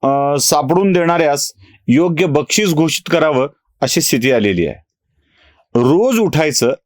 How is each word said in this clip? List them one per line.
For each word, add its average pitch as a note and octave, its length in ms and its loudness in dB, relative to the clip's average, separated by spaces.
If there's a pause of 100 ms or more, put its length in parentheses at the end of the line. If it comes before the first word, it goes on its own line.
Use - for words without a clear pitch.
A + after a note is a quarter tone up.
अ, C#3 380 0
सापडून E3 520 0
देणाऱ्यास E3 600 0 (360)
योग्य D#3+ 380 2
बक्षीस D#3+ 480 0
घोषित D#3 380 -2
करावं D#3 360 0 (340)
अशी C#3+ 200 -2
स्थिती C3 300 0
आलेली G2+ 360 0
आहे. A#1 80 -8 (1000)
रोज F3 440 2
उठायचं D3+ 540 0 (120)